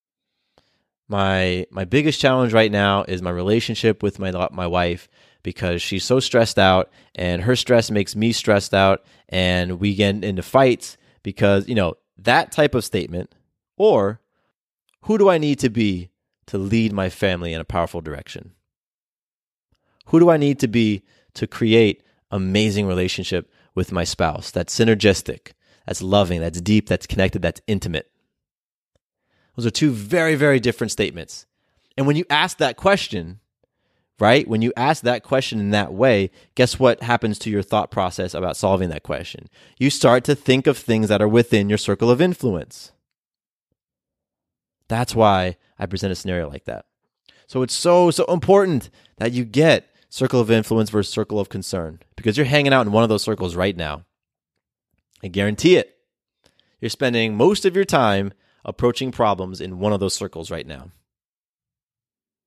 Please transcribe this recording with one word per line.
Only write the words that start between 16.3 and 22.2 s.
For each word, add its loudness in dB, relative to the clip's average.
to -6
lead 0
my -2
family -4
in -8
a -12
powerful -4
direction? -16
Who 2
do 8
I 6
need 0
to 0
be 0
to -6
create 2